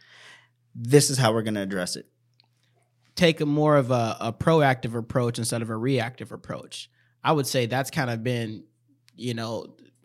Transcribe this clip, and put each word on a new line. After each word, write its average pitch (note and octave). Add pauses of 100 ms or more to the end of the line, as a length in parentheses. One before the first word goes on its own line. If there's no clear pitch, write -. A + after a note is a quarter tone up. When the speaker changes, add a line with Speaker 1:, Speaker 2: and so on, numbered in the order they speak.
(760)
Speaker 1:
This C3+
is C3
how A2+
we're A2+
gonna G#2+
address F#2+
it. - (1120)
Speaker 2:
Take E3
a D#3
more D3+
of B2+
a, A#2
a A2+
proactive C3+
approach A#2+
instead A#2
of A2+
a A2+
reactive A#2+
approach. - (320)
I C#3
would C#3+
say B2
that's B2+
kind B2+
of A2+
been, A#2 (520)
you A#2+
know, A2+ (280)